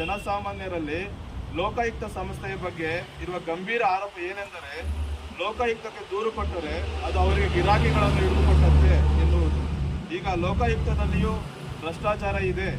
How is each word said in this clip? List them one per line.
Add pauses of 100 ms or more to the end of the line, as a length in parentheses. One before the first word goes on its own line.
ಜನಸಾಮಾನ್ಯರಲ್ಲಿ (600)
ಲೋಕಾಯುಕ್ತ (140)
ಸಂಸ್ಥೆಯ (100)
ಬಗ್ಗೆ (300)
ಇರುವ (120)
ಗಂಭೀರ (120)
ಆರೋಪ (120)
ಏನೆಂದರೆ, (640)
ಲೋಕಾಯುಕ್ತಕ್ಕೆ
ದೂರು
ಕೊಟ್ಟರೆ (300)
ಅದು
ಅವರಿಗೆ
ಗಿರಾಕಿಗಳನ್ನು
ಹಿಡಿದುಕೊಟ್ಟಂತೆ (280)
ಎನ್ನುವುದು. (560)
ಈಗ (180)
ಲೋಕಾಯುಕ್ತದಲ್ಲಿಯೂ (480)
ಭ್ರಷ್ಟಾಚಾರ (180)
ಇದೆ